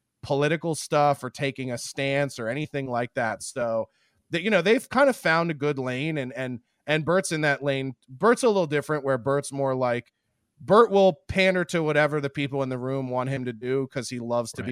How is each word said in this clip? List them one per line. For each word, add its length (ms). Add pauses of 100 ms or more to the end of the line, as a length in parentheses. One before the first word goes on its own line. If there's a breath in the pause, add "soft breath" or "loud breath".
(220)
political 540
stuff 480
or 60
taking 420
a 60
stance 640
or 80
anything 420
like 240
that. 300
So 460 (420)
that, 100
you 80
know, 120
they've 280
kind 200
of 60
found 360
a 20
good 240
lane, 400
and, 160
and, 260 (280)
and 180
Bert's 260
in 100
that 220
lane. 320 (140)
Bert's 340
a 40
little 200
different, 360
where 140
Bert's 340
more 240
like, 360 (500)
Bert 300
will 360
pander 380
to 180
whatever 380
the 80
people 340
in 60
the 80
room 320
want 200
him 160
to 60
do 360
'cause 220
he 100
loves 340
to 100
be 80